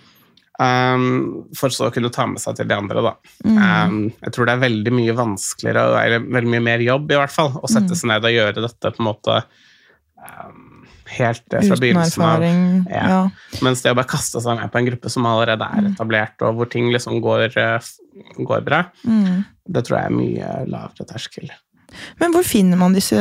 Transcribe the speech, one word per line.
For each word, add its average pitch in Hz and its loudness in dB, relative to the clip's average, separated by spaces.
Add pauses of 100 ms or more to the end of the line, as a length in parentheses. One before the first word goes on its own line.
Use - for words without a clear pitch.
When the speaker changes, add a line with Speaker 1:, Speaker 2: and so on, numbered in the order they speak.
(600)
Speaker 1:
ehm, 127 0 (120)
for 139 -2
så 123 -2
å 120 -8
kunne 120 -2
ta 127 -2
med 104 -6
seg 113 -8
til 110 -6
de 107 0
andre, 101 -4
da. 117 0 (320)
Speaker 2:
Mm. 220 4
Speaker 1:
Ehm, 107 2 (120)
jeg 127 -8
tror 120 0
det 120 2
er 127 2
veldig 110 0
mye 117 2
vanskeligere, 117 0
eller 117 2
veldig 120 -2
mye 120 2
mer 117 0
jobb 135 0
i 143 2
hvert 139 2
fall, 156 0 (120)
å - -6
sette 202 2
Speaker 2:
Mm. 180 -2
Speaker 1:
seg 123 -2
ned 110 0
og 117 2
gjøre 107 2 (120)
dette - -6
på - -4
en 113 0
måte, 110 -2 (720)
ehm, - -20 (440)
helt, 123 -2 (120)
eh, - 2
fra 202 4
Speaker 2:
Uten - 0
Speaker 1:
begynnelsen 165 2
av. 165 4
Speaker 2:
erfaring, 180 4
Speaker 1:
Ja. - 0
Speaker 2:
ja. 185 4 (340)
Speaker 1:
Mens 127 0
det 127 2
å 123 0
bare 131 0
kaste 131 -4
seg 117 0
med 104 -8
på - 0
en 120 2
gruppe 120 -6
som 127 -2
allerede 113 0
er 107 -2
Speaker 2:
Mm. 101 0
Speaker 1:
etablert, 110 -2
og 113 0
hvor 120 -2
ting 117 0
liksom 117 -2
går, 113 0
eh, 113 0
f-, - -18 (400)
går 117 -2
bra, 147 0 (220)
Speaker 2:
Mm. 202 2 (260)
Speaker 1:
det 143 -2
tror - -2
jeg - -4
er - -2
mye 58 -4
lavere - -12
terskel. - -14 (720)
Speaker 2:
Men 339 2
hvor 349 4
finner 185 4
man 180 6
disse 196 2